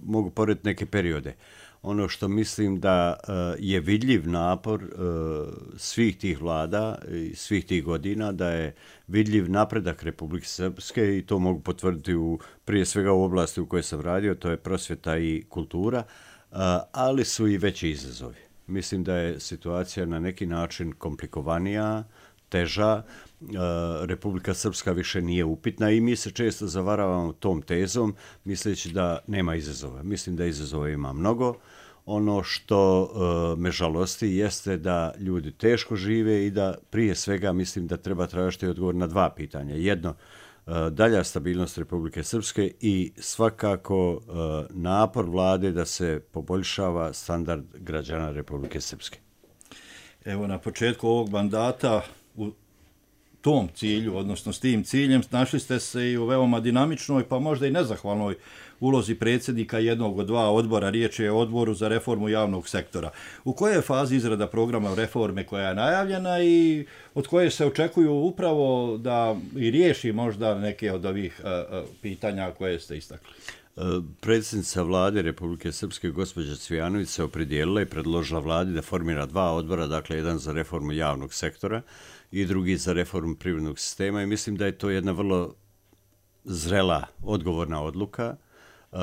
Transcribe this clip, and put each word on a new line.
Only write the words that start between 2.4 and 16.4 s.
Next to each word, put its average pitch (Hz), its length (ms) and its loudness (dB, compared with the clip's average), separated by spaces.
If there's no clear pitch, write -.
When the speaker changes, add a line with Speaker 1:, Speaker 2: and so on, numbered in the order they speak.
Speaker 1:
da, 90 360 4
e, 104 40 -6
je 95 220 0
vidljiv 104 480 2
napor, 90 540 0
e, 95 40 -12
svih 113 400 0
tih 78 260 -4
vlada 85 560 -2
i 82 220 -6
svih - 320 -2
tih 87 180 0
godina, 98 480 -2
da 90 180 -2
je 80 240 -2
vidljiv 104 440 4
napredak 101 520 2
Republike 82 440 -6
Srpske 95 720 0
i 92 40 -2
to 98 160 0
mogu 90 220 2
potvrditi 87 540 -2
u, 82 240 0
prije 101 200 4
svega 98 280 2
u 92 100 6
oblasti 90 380 2
u 82 60 -2
kojoj 87 160 0
sam 76 180 -6
radio, 92 340 0
to 87 160 -4
je 82 60 0
prosvjeta 85 640 -4
i 80 300 -2
kultura, 92 500 -2
e, 113 60 -4